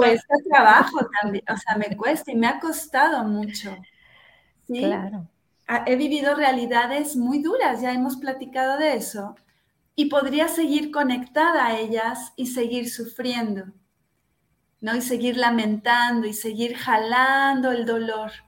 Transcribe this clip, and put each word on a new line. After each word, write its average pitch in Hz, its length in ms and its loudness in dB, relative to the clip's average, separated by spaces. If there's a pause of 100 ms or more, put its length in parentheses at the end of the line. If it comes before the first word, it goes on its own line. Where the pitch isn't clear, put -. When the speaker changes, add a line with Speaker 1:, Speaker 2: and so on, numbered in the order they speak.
Speaker 1:
Me 233 120 6
cuesta 277 200 0 (140)
trabajo 254 500 8 (220)
también, 208 280 -4
o 214 80 -4
sea, 214 200 -2
me 208 200 -4
cuesta 277 340 -2
y 240 40 -2
me 226 120 4
ha 262 120 0
costado 311 680 0
mucho, 208 500 -6 (920)
¿sí? 247 140 -4
Speaker 2:
Claro. 196 460 -2 (400)
Speaker 1:
Ah, 233 200 -2
he 254 100 2
vivido 285 380 0
realidades 262 840 0
muy 254 260 0
duras, 320 380 0
ya 247 120 -2
hemos 262 240 -2
platicado 262 600 -4
de 302 160 2
eso, 208 400 -8 (600)
y 294 140 2
podría 285 400 0
seguir 302 420 0
conectada 285 760 2
a 220 120 0
ellas 226 580 -4
y 254 100 -4
seguir 240 420 -4
sufriendo, 233 760 -6 (1160)
¿no? 220 140 -4
Y 247 60 -2
seguir 247 360 -2
lamentando 233 880 2
y 214 60 -8
seguir 226 440 -6
jalando 254 960 2
el 240 140 -2
dolor. 220 460 -4 (160)